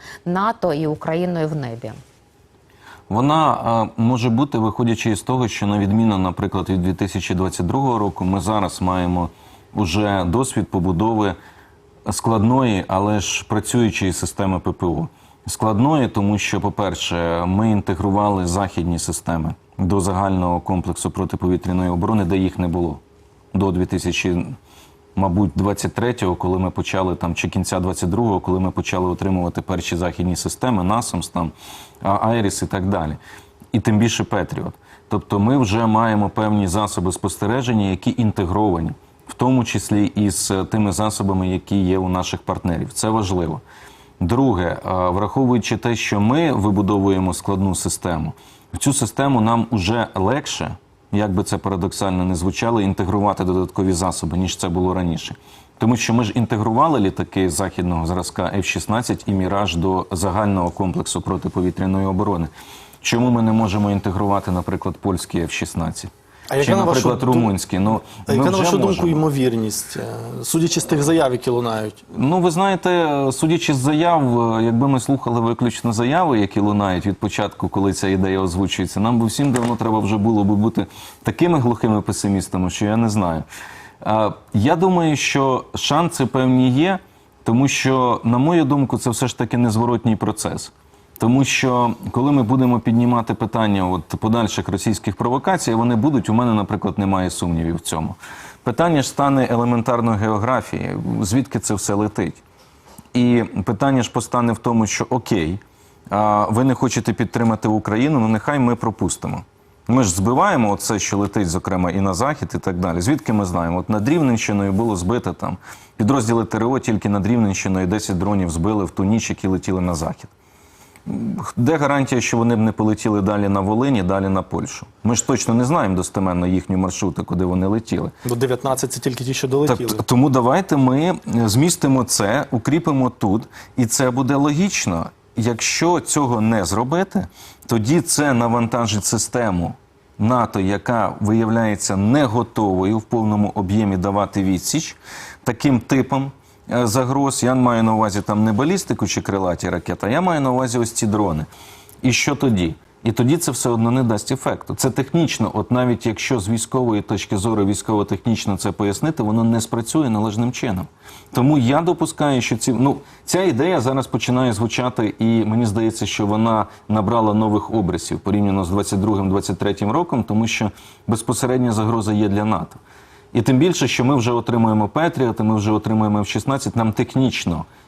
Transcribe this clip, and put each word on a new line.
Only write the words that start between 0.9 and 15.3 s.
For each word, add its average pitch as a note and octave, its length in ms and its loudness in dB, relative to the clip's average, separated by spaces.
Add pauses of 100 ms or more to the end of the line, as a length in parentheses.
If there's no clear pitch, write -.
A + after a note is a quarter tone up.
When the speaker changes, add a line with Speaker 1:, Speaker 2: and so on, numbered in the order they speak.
Speaker 1:
в D#3 80 -4
небі? A#2 360 -8 (1160)
Speaker 2:
Вона, C#3 460 2 (300)
е, - 120 -4
може A#2 340 2
бути, B2 280 2
виходячи A2 520 0
із G#2 120 -2
того, B2+ 260 0
що - 180 -4
на G#2 120 2
відміну, G#2 400 2
наприклад, F#2 500 -2
від F#2 140 0
дві F#2 120 0
тисячі F#2+ 400 -4
двадцять F2+ 320 -2
другого B2+ 320 0
року, G2+ 260 -2
ми F#2+ 160 0
зараз G2 420 -2
маємо F2+ 460 0 (460)
уже G2 500 0
досвід G#2+ 460 -2
побудови G2 640 0 (760)
складної, A2+ 800 2
але G2+ 320 0
ж - 280 -4
працюючої G#2 640 0
системи F#2 480 -2
П F#2 120 -4
П F2+ 140 -4
О. E2 220 -2 (380)